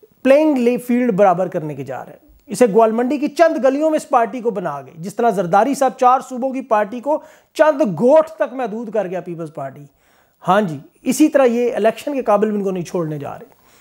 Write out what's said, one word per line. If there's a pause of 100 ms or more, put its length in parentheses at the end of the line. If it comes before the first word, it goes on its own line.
(240)
प्लेइंग
फील्ड
बराबर
करने
के
जा
रहे
हैं। (280)
इसे
ग्वालमंडी
की
चंद
गलियों
में
इस
पार्टी
को
बना
गए,
जिस
तरह
जरदारी
साहब
चार
सूबों
की
पार्टी
को (340)
चंद
गोठ
तक
महदूद
कर
गया
पीपल्स
पार्टी। (500)
हाँ
जी, (240)
इसी
तरह
ये
इलेक्शन
के
काबिल
भी
इनको
नहीं
छोड़ने
जा
रहे। (260)